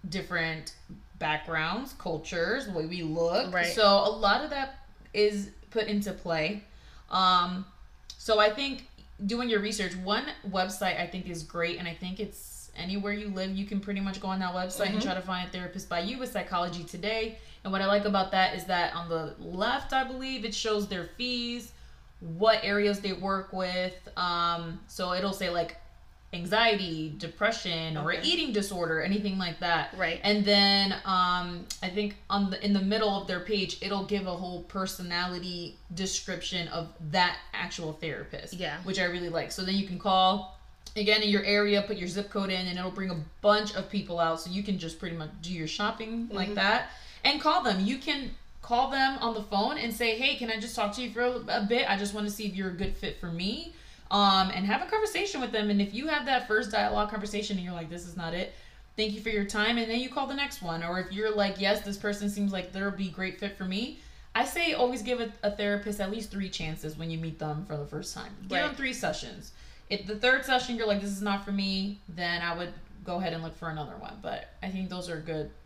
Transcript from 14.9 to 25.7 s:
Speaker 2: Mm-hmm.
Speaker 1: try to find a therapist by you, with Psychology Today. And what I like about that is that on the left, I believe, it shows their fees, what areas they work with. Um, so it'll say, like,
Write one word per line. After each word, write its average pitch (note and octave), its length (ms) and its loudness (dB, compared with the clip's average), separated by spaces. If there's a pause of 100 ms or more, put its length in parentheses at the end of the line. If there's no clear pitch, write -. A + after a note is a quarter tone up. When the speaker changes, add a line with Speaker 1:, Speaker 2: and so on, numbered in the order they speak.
Speaker 2:
Mm-hmm. G#3+ 40 2
Speaker 1:
try C#4 160 0
to C#4+ 60 -4
find F3+ 260 -4
a - 40 -10
therapist F3+ 380 -8
by E3+ 100 0
you, A3+ 180 -4
with B3 140 -6
Psychology F3+ 540 -2
Today. A3 520 -4 (280)
And G3 80 -2
what F#3+ 80 2
I G3 60 2
like G3+ 180 4
about G3 260 2
that F#3+ 240 4
is F3+ 100 -6
that F3+ 300 2
on E3+ 140 -4
the D#3+ 300 -2
left, A3 520 -2
I C4 140 4
believe, B3+ 400 -6
it G#3+ 100 -4
shows G#3 320 0
their F3 300 -4
fees, A#3+ 560 -4 (480)
what F#3+ 420 4
areas G3+ 380 4
they G3 100 -2
work F#3+ 400 -2
with. F#3 420 -2 (220)
Um, E3+ 720 0
so F3+ 260 -4
it'll F#3 200 0
say, F#3 160 -2
like, E3+ 260 0 (560)